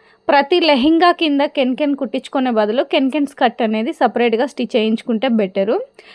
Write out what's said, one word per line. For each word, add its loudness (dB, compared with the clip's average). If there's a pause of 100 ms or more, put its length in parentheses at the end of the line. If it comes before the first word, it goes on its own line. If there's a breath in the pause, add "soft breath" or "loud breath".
(280 soft breath)
ప్రతి 2
లెహెంగా 4
కింద 0
కెన్ -2
కెన్ -2
కుట్టించుకునే -4
బదులు 0
కెన్ 0
కెన్ 0
స్కర్ట్ -2
అనేది -2
సపరేట్గా 0
స్టిచ్ -4
చేయించుకుంటే -2
బెటరు. 0 (340 loud breath)